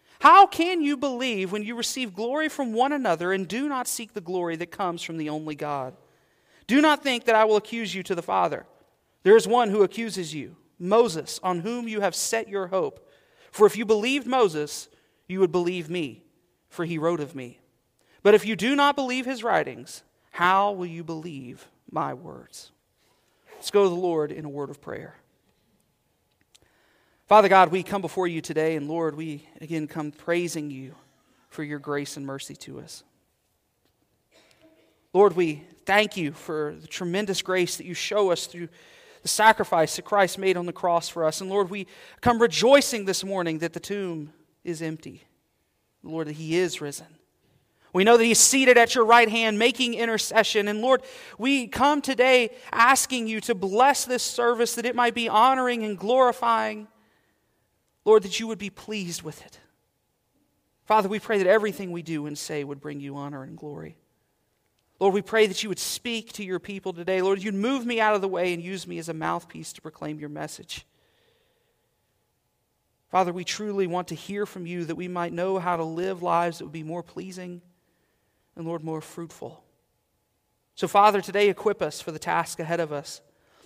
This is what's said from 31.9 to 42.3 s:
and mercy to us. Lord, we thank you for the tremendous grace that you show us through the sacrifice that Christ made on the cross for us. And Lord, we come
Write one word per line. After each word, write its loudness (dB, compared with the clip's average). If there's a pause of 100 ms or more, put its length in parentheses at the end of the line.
and -10
mercy -12
to -18
us. -20 (2000)
Lord, 6
we -2 (200)
thank 0
you -4
for -8
the -20
tremendous -4
grace -2
that -16
you -10
show 0
us -4
through -14 (540)
the -6
sacrifice 4
that -10
Christ 2
made 0
on -4
the -6
cross 0
for -4
us. 0
And -8
Lord, 0
we -10 (340)
come 4